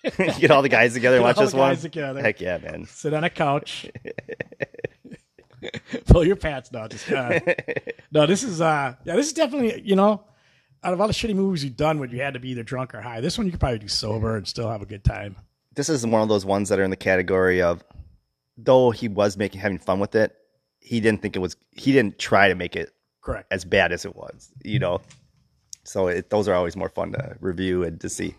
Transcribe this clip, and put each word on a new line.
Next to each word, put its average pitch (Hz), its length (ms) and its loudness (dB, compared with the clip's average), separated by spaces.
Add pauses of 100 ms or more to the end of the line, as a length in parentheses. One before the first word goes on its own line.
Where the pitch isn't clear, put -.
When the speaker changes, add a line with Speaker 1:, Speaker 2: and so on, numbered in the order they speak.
(180)
Speaker 1:
You 170 220 2
get 165 100 6
all 139 140 8
the 135 60 2
guys 117 260 6
together 127 220 6
and 120 60 6
Speaker 2:
Get 120 40 6
Speaker 1:
watch 123 100 6
Speaker 2:
all 208 60 6
Speaker 1:
this - 80 2
Speaker 2:
the 135 80 0
Speaker 1:
one? 135 140 6
Speaker 2:
guys 127 100 -4
together. 143 400 -8
Speaker 1:
Heck 107 180 -2
yeah, 87 160 -2
man. 80 300 -12
Speaker 2:
Sit - 260 -8
on 156 100 -2
a 175 60 -2
couch. - 560 -4 (180)
Speaker 1:
<laughs> - 680 -12 (880)
Speaker 2:
<laughs> - 460 -12
Pull 170 180 8
your 190 120 2
pants 143 320 -8
down. 113 200 -12
Just, 117 220 -10
uh, 131 280 0 (360)
Speaker 1:
<laughs> - 360 -12
Speaker 2:
no, 151 140 4
this 185 180 2
is, 175 180 -6
uh, 143 340 0 (100)
yeah, 170 100 -6
this 285 120 2
is 302 60 -8
definitely, 262 520 -2
you 196 100 2
know, 202 280 2 (600)
out 180 100 -2
of 180 80 -2
all 214 60 4
the 208 60 -2
shitty 220 220 -2
movies 190 280 0
you've 127 140 -8
done 151 220 0
when 127 100 -6
you 123 120 -8
had 139 120 -4
to 123 60 -10
be 127 100 -10
either 120 140 -8
drunk 127 320 -8
or 104 60 -12
high, 117 200 -10
this 165 160 -2
one 214 80 -2
you 180 60 -2
could 165 80 -10
probably 127 180 0
do 101 100 -12
sober 110 500 -2
and 95 100 -8
still 113 220 -8
have 107 120 -6
a 98 60 -8
good 101 160 -16
time. 101 320 -2 (400)
Speaker 1:
This 139 120 -4
is 139 180 0
one 110 180 4
of 110 60 0
those 98 160 2
ones 98 240 0
that 98 100 2
are 98 40 2
in 92 60 0
the 95 80 -2
category 92 640 2
of, 87 220 0 (760)
though 127 320 4
he 110 180 -4
was 101 300 0
making, 98 240 -4
having 101 160 -2
fun 95 220 -2
with 101 160 -4
it, 110 200 2 (440)
he 117 200 -4
didn't 107 220 2
think 98 140 -6
it 95 40 -4
was, 90 160 -4 (140)
he - 220 -2
didn't 123 260 4
try 101 320 4
to 87 60 2
make 90 200 -8
it 80 160 -6 (300)
Speaker 2:
Correct. 107 320 -8
Speaker 1:
as 92 120 -4
bad 87 260 2
as 87 120 -6
it 90 120 -12
was, - 360 -20 (120)
you 107 160 -2
know? 87 200 -2 (840)
So 95 240 -2
it, 87 240 -2
those 107 160 2
are 95 80 2
always 87 200 0
more 90 140 -6
fun 90 220 -6
to - 280 -8
review 90 440 -2
and 82 180 -6
to 92 80 -8
see. 87 300 -8